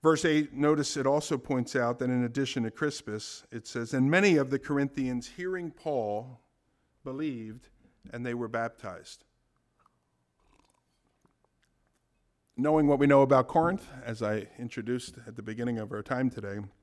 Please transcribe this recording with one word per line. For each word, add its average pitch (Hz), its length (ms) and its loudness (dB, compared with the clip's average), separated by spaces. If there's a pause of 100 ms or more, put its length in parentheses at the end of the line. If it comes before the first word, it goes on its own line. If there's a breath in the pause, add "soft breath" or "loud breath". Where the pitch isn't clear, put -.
Verse 160 240 4
eight, 151 280 2
notice 147 440 2
it 131 80 -2
also 147 320 2
points 127 380 -2
out 120 240 0
that 127 100 -2
in 123 140 2
addition 127 400 -2
to 110 80 -4
Crispus, - 800 -6
it 117 160 -12
says, 117 260 -6
"And 135 160 4
many 185 280 6
of 135 120 2
the 135 100 -2
Corinthians 139 760 -2
hearing 180 360 -6
Paul 120 720 -6 (640)
believed, 127 680 -8 (420 soft breath)
and 120 140 -8
they 120 80 -2
were 120 160 -4
baptized." 113 760 -8 (3250)
Knowing 151 320 4
what 139 120 6
we 143 80 6
know 139 140 10
about 131 260 6
Corinth, 170 400 0 (160)
as 117 180 -6
I 107 260 -2 (100)
introduced 120 680 -6
at 120 100 -14
the 113 60 -12
beginning 113 360 -4
of 107 140 -6
our 104 120 -8
time 131 260 0
today 104 300 -8 (240)